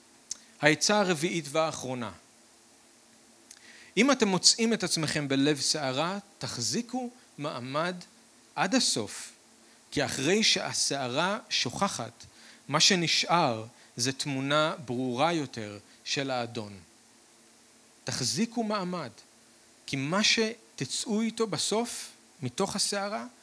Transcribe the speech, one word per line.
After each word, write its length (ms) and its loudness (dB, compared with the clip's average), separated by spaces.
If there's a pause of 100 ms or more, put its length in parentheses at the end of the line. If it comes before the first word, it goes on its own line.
(600)
העצה 400 4
הרביעית 480 0
והאחרונה. 640 -2 (1800)
אם 160 6
אתם 160 4
מוצאים 440 4
את 120 -2
עצמכם 440 0
בלב 320 4
סערה, 580 -2 (200)
תחזיקו 720 -4 (280)
מעמד 560 -4 (600)
עד 200 2
הסוף, 580 0 (580)
כי 140 0
אחרי 380 2
שהסערה 960 0 (100)
שוכחת, 800 -2 (420)
מה 120 4
שנשאר 840 4 (320)
זה 160 0
תמונה 640 0 (100)
ברורה 480 0
יותר 460 -6 (260)
של 260 -2
האדון. 420 -6 (1300)
תחזיקו 580 -2
מעמד, 480 -4 (760)
כי 100 -4
מה 280 0
שתצאו 960 0
איתו 260 -2
בסוף, 640 -2 (320)
מתוך 340 -2
הסערה, 500 -4 (160)